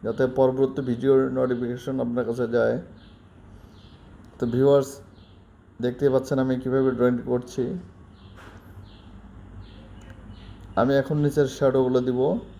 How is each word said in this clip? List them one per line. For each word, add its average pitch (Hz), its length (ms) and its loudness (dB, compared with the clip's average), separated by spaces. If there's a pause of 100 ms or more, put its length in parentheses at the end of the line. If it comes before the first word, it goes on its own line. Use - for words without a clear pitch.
যাতে 113 180 -2 (140)
পরবর্তী 135 520 2
ভিডিওর 131 300 2 (200)
নোটিফিকেশন 123 560 -4 (100)
আপনার 120 240 -4
কাছে 120 160 -2 (100)
যায়। 113 200 2 (1600)
তো - 60 -4 (100)
ভিউয়ার্স, 135 360 4 (960)
দেখতেই 127 300 0
পাচ্ছেন 135 320 0
আমি 131 180 0
কীভাবে 131 340 2
ড্রয়িং 123 180 2 (160)
করছি। 123 320 -4 (3250)
আমি 131 200 2
এখন 151 240 -2
নিচের 143 300 2
শ্যাডোগুলো 127 520 4
দিব 123 120 0 (400)